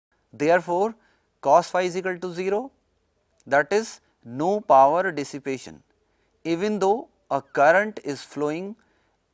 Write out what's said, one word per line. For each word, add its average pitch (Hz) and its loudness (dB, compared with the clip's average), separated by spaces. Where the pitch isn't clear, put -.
Therefore, 175 0
cos 156 4
phi 180 -2
is 180 -4
equal 185 -6
to 180 -10
zero, 190 -4
that 143 0
is, 220 -4
no 156 -4
power 156 4
dissipation. 135 -8
Even 190 -2
though 202 0
a 139 -2
current 180 2
is 139 -8
flowing 160 -6